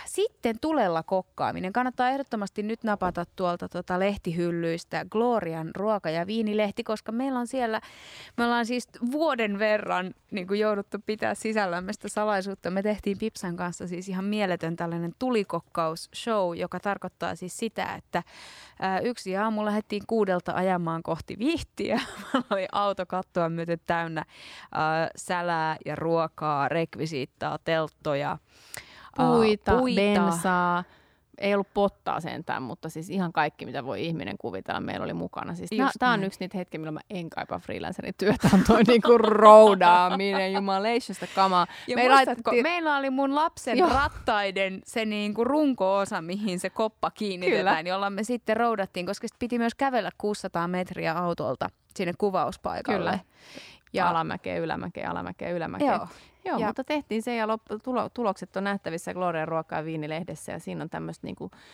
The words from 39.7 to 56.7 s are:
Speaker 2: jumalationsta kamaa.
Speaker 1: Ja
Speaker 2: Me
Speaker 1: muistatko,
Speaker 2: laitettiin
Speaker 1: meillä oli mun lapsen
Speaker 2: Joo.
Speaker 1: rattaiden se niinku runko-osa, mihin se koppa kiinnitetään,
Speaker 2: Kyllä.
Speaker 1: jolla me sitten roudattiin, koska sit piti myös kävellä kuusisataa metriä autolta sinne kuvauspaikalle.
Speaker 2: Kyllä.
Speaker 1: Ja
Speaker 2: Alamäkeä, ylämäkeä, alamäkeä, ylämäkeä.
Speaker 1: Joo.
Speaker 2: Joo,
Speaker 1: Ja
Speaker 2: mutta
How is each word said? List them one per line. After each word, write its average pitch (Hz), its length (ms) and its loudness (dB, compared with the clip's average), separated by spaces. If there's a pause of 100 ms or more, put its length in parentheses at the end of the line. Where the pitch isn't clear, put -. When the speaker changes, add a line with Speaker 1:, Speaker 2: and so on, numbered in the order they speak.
Speaker 2:
jumalationsta 196 800 -2
kamaa. 185 320 4 (220)
Speaker 1:
Ja 240 80 -2
Speaker 2:
Me 240 60 4
Speaker 1:
muistatko, 262 280 8
Speaker 2:
laitettiin 240 320 2
Speaker 1:
meillä 320 340 0
oli 269 140 -2
mun 269 240 0
lapsen 294 440 0
Speaker 2:
Joo. 349 100 6
Speaker 1:
rattaiden 202 960 0
se 226 200 -4
niinku 208 400 -2
runko-osa, 208 800 2
mihin 180 380 -4
se 185 100 -4
koppa 220 400 -2
kiinnitetään, 196 720 2
Speaker 2:
Kyllä. 180 100 -2
Speaker 1:
jolla 202 160 -2
me 202 140 -4
sitten 220 320 -2
roudattiin, 208 500 -2
koska 202 220 -6
sit - 100 -20
piti 240 200 -2
myös 233 160 0
kävellä 247 440 0
kuusisataa 185 500 -2
metriä 180 440 -2
autolta 170 560 -2 (280)
sinne 175 220 -2
kuvauspaikalle. 185 800 -2 (120)
Speaker 2:
Kyllä. 196 80 0 (720)
Speaker 1:
Ja 180 180 0
Speaker 2:
Alamäkeä, 170 480 -4
ylämäkeä, 170 520 -6
alamäkeä, 175 400 -8
ylämäkeä. 180 440 -2
Speaker 1:
Joo. 170 140 -4 (360)
Speaker 2:
Joo, 330 140 -4
Speaker 1:
Ja 226 80 -2
Speaker 2:
mutta 208 180 -4